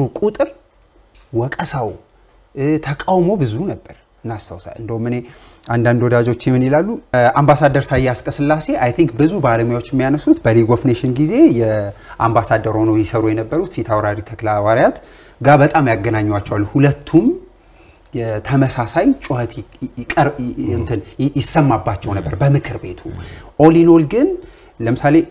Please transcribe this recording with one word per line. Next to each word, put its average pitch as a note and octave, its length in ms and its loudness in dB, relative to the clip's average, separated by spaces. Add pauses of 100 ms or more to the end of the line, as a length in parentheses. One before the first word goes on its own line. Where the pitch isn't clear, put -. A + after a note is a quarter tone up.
(160)
ቁጥር G#3 340 -2 (840)
ወቀሳው፣ B2+ 560 -6 (680)
እ፣ C3+ 100 -4 (160)
ተቃውሞ F3 540 -2
ብዙ B2 200 -2 (100)
ነበር። B2+ 300 -10 (240)
እናስታውሳለን። G2+ 600 -14
እንደውም A2+ 260 -6
እኔ B2 100 -2 (520)
አንዳንድ A#2+ 340 2
ወዳጆቼ A#2+ 480 2
ምን B2+ 140 2
ይላሉ? D3+ 240 2 (480)
አምባሳደር C#3+ 500 4
ታዬ C3 220 0
አስቀስላሴ C#3+ 580 -2 (100)
አይ - 160 0
ቲንክ D#3+ 220 2
ብዙ D3 260 2
ባለሙያዎች A#2+ 480 0
የሚያነሱት C#3 520 0
በሊግ A2+ 300 2
ኦፍ A#2+ 140 2
ኔሽን B2+ 300 0
ጊዜ D3+ 200 0 (220)
የአምባሳደር A2 1200 -2
ሆነው A2 220 2
ይሰሩ A2 280 0
የነበሩት A2+ 460 -2
ፊት - 180 -8
አውራሪ G#2+ 320 -2
ተክለ G#2+ 300 -10
ሐዋርያት A2 460 2 (440)
ጋር C#3+ 160 6
በጣም D3 300 4
ያገናኟቸዋል። G#2+ 800 -2
ሁለቱም C#3+ 600 2 (840)
የተመሳሳይ B2+ 920 -2 (120)
ጩኸት B2 340 -6
ይ-፣ A2 120 -14 (100)
ይ-፣ - 200 -10
ይቀር-፣ C#3+ 420 0
ይ-፣ B2+ 340 -6
እንትን A#2+ 280 -4 (160)
ይ-፣ C#3 180 -2
ይሰማባቸው A#2 800 -2
ነበር F2 220 -6
በምክር C#3 440 0
ቤቱ። - 220 -14 (540)
all D#3+ 200 6
in E3+ 140 6
all E3 160 6
ግን A#3+ 240 0 (500)
ለምሳሌ C3 360 0 (160)